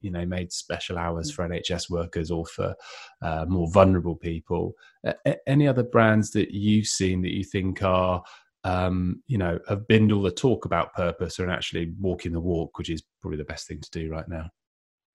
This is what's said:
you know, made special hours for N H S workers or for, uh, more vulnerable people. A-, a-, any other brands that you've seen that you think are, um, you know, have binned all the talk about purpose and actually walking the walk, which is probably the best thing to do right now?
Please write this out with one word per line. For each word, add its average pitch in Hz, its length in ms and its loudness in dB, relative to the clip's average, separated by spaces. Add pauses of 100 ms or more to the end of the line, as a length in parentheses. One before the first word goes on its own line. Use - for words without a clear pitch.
you 101 120 -8
know, 87 120 -4
made 90 280 -6
special - 440 -8
hours 85 340 -4
for 90 140 -6
N 85 80 -4
H 87 180 -6
S 85 200 -4
workers 85 400 -4
or 82 160 -4
for, - 280 -6 (480)
uh, 80 260 -4
more 87 220 0
vulnerable 92 460 6
people. 85 580 -4 (300)
A-, - 100 -2 (120)
a-, - 220 -4
any 143 200 4
other 127 140 2
brands 110 500 6
that 101 200 0
you've 104 340 4
seen 92 360 0
that 90 100 -2
you 98 120 -4
think 95 380 -2
are, 92 400 2 (420)
um, 90 640 0
you 123 120 0
know, 85 200 0 (100)
have 104 200 -4
binned 107 260 6
all 98 80 2
the 92 80 2
talk - 360 0
about 85 280 -2
purpose 87 460 -4
and 90 100 -2
actually 85 480 -4
walking 90 340 -4
the 85 80 -4
walk, 82 380 -4
which 87 120 -8
is 80 120 -6 (180)
probably 78 180 -8
the 76 60 -8
best - 220 -12
thing 85 140 -12
to - 100 -18
do 82 200 -8
right 80 180 -10
now? 82 200 -10 (680)